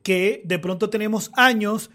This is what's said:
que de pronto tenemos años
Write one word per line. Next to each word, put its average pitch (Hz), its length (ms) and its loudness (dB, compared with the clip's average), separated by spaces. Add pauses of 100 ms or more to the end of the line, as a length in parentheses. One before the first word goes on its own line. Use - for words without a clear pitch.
que 190 420 0
de 180 140 -2
pronto 185 320 -4
tenemos 214 440 -2
años 220 600 2